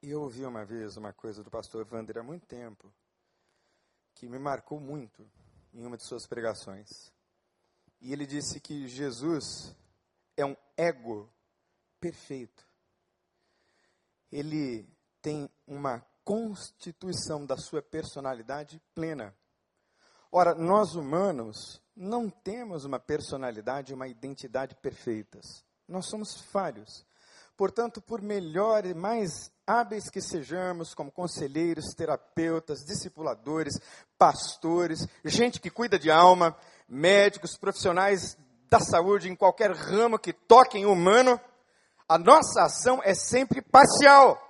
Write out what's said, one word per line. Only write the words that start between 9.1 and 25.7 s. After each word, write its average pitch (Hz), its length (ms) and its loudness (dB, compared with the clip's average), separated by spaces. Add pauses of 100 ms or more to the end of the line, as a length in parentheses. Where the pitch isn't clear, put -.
é 143 100 -4
um 139 100 -10 (200)
ego 120 520 -8 (720)
perfeito. - 640 -16 (1700)
Ele 143 580 -10 (320)
tem 151 300 -10 (160)
uma 139 380 -10 (180)
constituição 180 1200 -10
da 131 120 -6
sua - 260 -12
personalidade 143 1000 -12 (140)
plena. 147 420 -12 (960)
Ora, 175 240 4
nós 175 400 0
humanos 147 880 -6 (140)
não 214 340 -8
temos 202 540 -14
uma 135 160 -8
personalidade, 131 920 -8
uma 131 140 -14
identidade 131 680 -12
perfeitas. - 880 -12 (240)